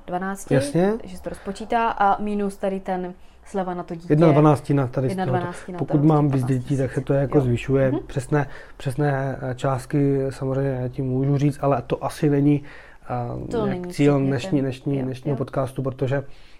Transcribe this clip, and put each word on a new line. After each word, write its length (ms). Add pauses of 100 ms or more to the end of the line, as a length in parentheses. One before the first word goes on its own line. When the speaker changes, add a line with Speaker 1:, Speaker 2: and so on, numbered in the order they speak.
Speaker 1:
dvanácti, 460
Speaker 2:
Jasně. 460
Speaker 1:
takže 180
se 60
to 60
rozpočítá, 600
a 320
minus 360
tady 220
ten 340 (320)
sleva 280
na 100
to 120
dítě. 180
Speaker 2:
Jedna 180
dvanáctina 560
tady 200
z 40
Speaker 1:
Jedna 140
Speaker 2:
toho. 120
Speaker 1:
dvanáctina, 420
Speaker 2:
Pokud 220
Speaker 1:
to 60
Speaker 2:
mám 220
Speaker 1:
prostě 240
Speaker 2:
víc 100
dětí, 140
tak 160
se 80
to 120
jako 240
Speaker 1:
Jo. 60
Speaker 2:
zvyšuje. 480
Speaker 1:
Mhm. 160
Speaker 2:
Přesné, 400 (300)
přesné, 600 (140)
eh, 40
částky 640 (100)
samozřejmě 400 (120)
já 60
ti 140
můžu 360
říct, 240
ale 260
to 180
asi 240
není, 340 (400)
eh, 480
Speaker 1:
To 60
Speaker 2:
nějak 120
Speaker 1:
není 140
Speaker 2:
cíl 80 (220)
Speaker 1:
předmětem. 140
Speaker 2:
dnešní, 340
dnešní, 360
Speaker 1:
Jo, 80
Speaker 2:
dnešního 280
Speaker 1:
jo. 40
Speaker 2:
podcastu, 460
protože 400 (360)